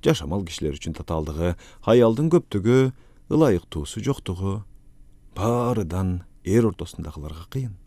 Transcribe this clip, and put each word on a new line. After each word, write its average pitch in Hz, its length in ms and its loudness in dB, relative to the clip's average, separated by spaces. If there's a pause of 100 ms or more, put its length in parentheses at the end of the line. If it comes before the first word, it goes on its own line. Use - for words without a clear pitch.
Жашамал 95 400 0
кишилер 78 320 -6
үчүн 82 160 -8
татаалдыгы, 80 600 -2 (340)
аялдын 120 460 6
көптүгү, 131 560 2 (420)
ылайыктуусу 107 720 0
жоктугу. 98 540 -4 (760)
Баарыдан 95 880 -2 (240)
эр 113 240 4
ортосундагыларга 80 800 -12
кыйын. 127 240 -8 (140)